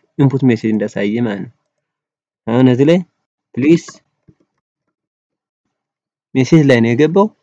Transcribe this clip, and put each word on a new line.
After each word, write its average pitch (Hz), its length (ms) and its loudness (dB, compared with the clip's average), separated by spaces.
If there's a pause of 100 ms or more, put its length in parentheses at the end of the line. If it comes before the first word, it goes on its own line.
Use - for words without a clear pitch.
(140)
ኢንፑት 135 300 -2
ሜሴጅ 113 260 0
እንዳሳየ 104 500 -4
ማለት 104 200 -6
ነው። 123 120 -14 (920)
አሁን 127 220 2
እዚህ 127 180 0
ላይ 170 120 2 (560)
ፕሊስ 151 300 0 (2500)
ሜሴጅ 135 300 2
ላይ 131 160 4
ነው 117 100 0
የገባው። 160 360 0 (160)